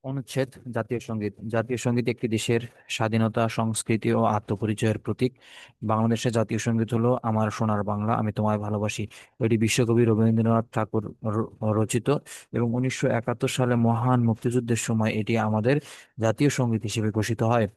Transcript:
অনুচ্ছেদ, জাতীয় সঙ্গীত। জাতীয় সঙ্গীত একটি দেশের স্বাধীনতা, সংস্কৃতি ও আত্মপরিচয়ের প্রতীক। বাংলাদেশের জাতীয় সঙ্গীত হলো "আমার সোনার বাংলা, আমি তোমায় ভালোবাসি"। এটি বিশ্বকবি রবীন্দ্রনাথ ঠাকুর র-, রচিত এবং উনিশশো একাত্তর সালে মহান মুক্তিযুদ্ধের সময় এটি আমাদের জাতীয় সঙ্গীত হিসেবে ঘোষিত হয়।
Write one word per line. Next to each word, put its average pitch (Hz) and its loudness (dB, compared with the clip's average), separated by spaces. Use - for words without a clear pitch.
অনুচ্ছেদ, 131 -4
জাতীয় 113 -4
সঙ্গীত। 104 -6
জাতীয় 117 -2
সঙ্গীত 120 0
একটি 117 -4
দেশের 117 0
স্বাধীনতা, 113 0
সংস্কৃতি 113 -2
ও 113 2
আত্মপরিচয়ের 107 0
প্রতীক। 123 -2
বাংলাদেশের 110 0
জাতীয় 110 0
সঙ্গীত 113 0
হলো 120 2
"আমার 110 0
সোনার 107 -2
বাংলা, 104 -2
আমি 110 -2
তোমায় 107 0
ভালোবাসি"। 104 -4
এটি 113 2
বিশ্বকবি 113 4
রবীন্দ্রনাথ 113 4
ঠাকুর 110 -4
র-, 107 -2
রচিত 110 0
এবং 117 -2
উনিশশো 127 -2
একাত্তর 117 -2
সালে 123 0
মহান 117 2
মুক্তিযুদ্ধের 120 0
সময় 110 0
এটি 110 0
আমাদের 110 2
জাতীয় 113 2
সঙ্গীত 117 0
হিসেবে 107 -2
ঘোষিত 107 -2
হয়। 113 2